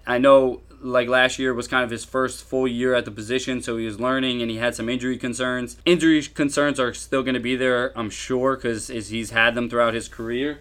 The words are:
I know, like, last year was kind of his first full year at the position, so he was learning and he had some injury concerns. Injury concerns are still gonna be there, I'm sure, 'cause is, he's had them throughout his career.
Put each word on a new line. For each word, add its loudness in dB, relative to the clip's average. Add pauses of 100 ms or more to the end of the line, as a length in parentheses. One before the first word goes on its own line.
I 0
know, 6 (180)
like, 2
last 4
year 0
was -6
kind 2
of -4
his -8
first -2
full 0
year 0
at 2
the -12
position, -4
so -4
he -4
was -8
learning 0
and -4
he -6
had -2
some -4
injury -2
concerns. -4 (100)
Injury 4
concerns 0
are 0
still -4
gonna -2
be -2
there, 0
I'm -6
sure, -2
'cause -4
is, -8
he's -6
had 4
them -4
throughout 2
his -6
career. -6